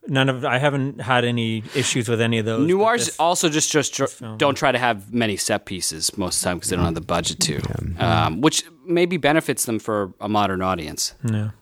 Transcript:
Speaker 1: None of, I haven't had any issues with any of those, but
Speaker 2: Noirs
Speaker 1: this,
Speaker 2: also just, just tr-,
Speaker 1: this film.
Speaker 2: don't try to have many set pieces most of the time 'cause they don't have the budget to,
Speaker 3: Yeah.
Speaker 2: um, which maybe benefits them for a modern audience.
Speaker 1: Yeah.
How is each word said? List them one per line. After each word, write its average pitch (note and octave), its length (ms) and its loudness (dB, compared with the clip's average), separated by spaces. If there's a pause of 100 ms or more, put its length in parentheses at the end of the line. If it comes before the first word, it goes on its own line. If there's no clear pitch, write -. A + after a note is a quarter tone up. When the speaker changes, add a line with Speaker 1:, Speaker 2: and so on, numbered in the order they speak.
Speaker 1:
None C3+ 220 2
of, B2+ 160 -2
I B2+ 140 2
haven't C#3 420 0
had B2 240 2
any A2+ 380 0 (100)
issues B2 340 0
with A#2 140 2
any A#2 160 2
of G#2+ 80 0
those, A2+ 140 0
but C#3+ 80 2 (100)
Speaker 2:
Noirs A3+ 300 2
Speaker 1:
this, - 120 -8
Speaker 2:
also F3 300 2
just, D3+ 220 0
just D3 240 2
tr-, C3+ 80 0
Speaker 1:
this C3+ 100 -4
film. A2 240 -12
Speaker 2:
don't C#3+ 160 4
try C3+ 180 2
to B2 60 2
have A2 340 0
many A2+ 240 0
set G2+ 300 -2
pieces E2+ 500 -4
most F#2 220 -4
of - 60 -2
the - 40 -2
time F2+ 120 -2
'cause - 100 -6
they - 60 0
don't F2 100 2
have E2+ 80 0
the E2 80 -6
budget E2+ 380 -2
to, D2+ 200 0 (380)
Speaker 3:
Yeah. E2 300 4
Speaker 2:
um, D#2+ 120 -2
which D3+ 240 2 (220)
maybe F3 320 2
benefits D3 480 2
them A2 140 -2
for G2+ 420 -2
a G#2 80 -6
modern G2+ 320 2
audience. F#2 540 -4 (120)
Speaker 1:
Yeah. G#2+ 220 -2 (120)